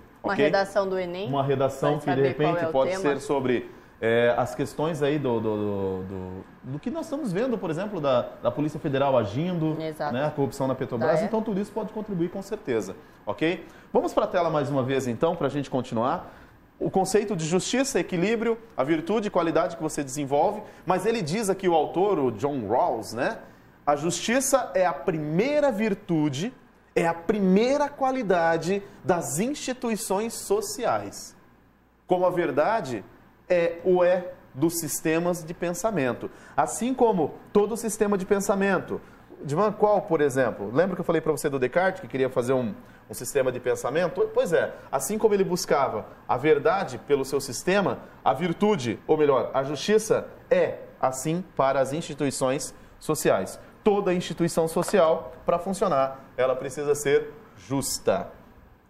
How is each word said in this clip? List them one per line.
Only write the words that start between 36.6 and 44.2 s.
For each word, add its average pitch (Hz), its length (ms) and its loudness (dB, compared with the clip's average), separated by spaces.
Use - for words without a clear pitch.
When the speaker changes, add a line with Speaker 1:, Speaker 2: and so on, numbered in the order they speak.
Speaker 2:
como 220 420 2
todo 208 240 2
sistema 208 400 0
de 185 80 -4
pensamento, 196 760 0
Edvan, 175 300 0
qual, 208 300 4
por 165 200 0
exemplo? 123 520 2
Lembra 180 220 2
que 180 60 -8
eu 165 40 -4
falei 165 160 2
pra 156 100 0
você 147 180 0
do 139 100 -2
Descartes, 175 420 2
que 123 60 -14
queria 131 220 0
fazer 127 240 0
um, 123 200 0
um 110 40 -10
sistema 127 380 0
de 127 80 -6
pensamento? 135 760 -2